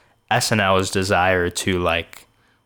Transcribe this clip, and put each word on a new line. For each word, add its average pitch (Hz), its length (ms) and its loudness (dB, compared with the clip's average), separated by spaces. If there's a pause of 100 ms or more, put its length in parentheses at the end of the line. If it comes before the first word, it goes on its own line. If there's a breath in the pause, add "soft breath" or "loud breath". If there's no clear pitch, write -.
(300 soft breath)
S 117 220 0
N 110 80 2
L's 95 320 2
desire 92 580 0
to, 92 300 -4
like, 85 480 -4 (380)